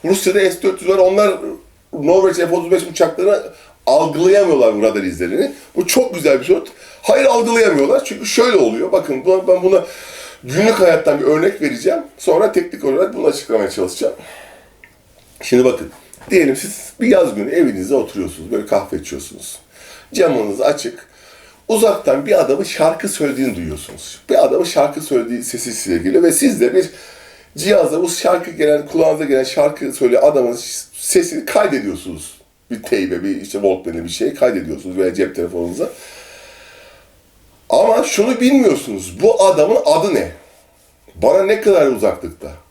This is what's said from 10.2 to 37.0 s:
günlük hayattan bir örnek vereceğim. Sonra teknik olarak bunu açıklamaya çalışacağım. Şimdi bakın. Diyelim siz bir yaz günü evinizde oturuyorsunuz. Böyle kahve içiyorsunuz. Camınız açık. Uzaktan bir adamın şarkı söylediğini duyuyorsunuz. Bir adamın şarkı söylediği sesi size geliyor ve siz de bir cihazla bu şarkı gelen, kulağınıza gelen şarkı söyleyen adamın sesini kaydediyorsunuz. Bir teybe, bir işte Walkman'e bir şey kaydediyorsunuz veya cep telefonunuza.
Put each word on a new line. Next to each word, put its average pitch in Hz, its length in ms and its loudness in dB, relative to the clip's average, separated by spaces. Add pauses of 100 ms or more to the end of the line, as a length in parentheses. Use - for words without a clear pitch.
günlük 185 360 2
hayattan 156 400 4
bir 127 60 -2
örnek 160 360 0
vereceğim. 147 380 -2 (180)
Sonra 196 340 2
teknik - 340 -4
olarak 147 280 0
bunu 156 140 -2
açıklamaya 110 420 -2
çalışacağım. - 440 -4 (1300)
Şimdi 127 240 2
bakın. - 260 -2 (380)
Diyelim 143 260 2
siz - 460 -12
bir 226 60 0
yaz 170 280 2
günü 104 160 -6
evinizde 123 440 0
oturuyorsunuz. 92 560 -6
Böyle 104 140 -4
kahve 87 320 -4
içiyorsunuz. - 640 -14 (540)
Camınız 117 480 0
açık. - 460 -4 (600)
Uzaktan 202 580 0
bir 190 140 2
adamın 151 240 0
şarkı 165 460 -2
söylediğini 131 460 -4
duyuyorsunuz. - 640 -12 (100)
Bir - 160 4
adamın 175 180 2
şarkı 151 380 -2
söylediği 120 420 -2
sesi 120 300 -8
size 90 240 -4
geliyor 92 260 2
ve 165 80 6
siz 247 300 0
de 123 140 2
bir 185 140 2 (680)
cihazla 170 440 2
bu 175 80 -2
şarkı - 420 -2
gelen, 147 360 0
kulağınıza 156 380 0
gelen 131 180 2
şarkı 143 480 -2
söyleyen 127 300 2
adamın 131 360 2 (360)
sesini - 520 -2
kaydediyorsunuz. 104 960 -4 (300)
Bir 110 120 -10
teybe, 92 400 -4
bir 98 180 -4
işte 101 100 -14
Walkman'e 92 520 -2
bir 85 60 -10
şey 95 240 -4
kaydediyorsunuz 92 640 -4
veya 92 160 0
cep 92 220 -4
telefonunuza. 87 540 -6 (1800)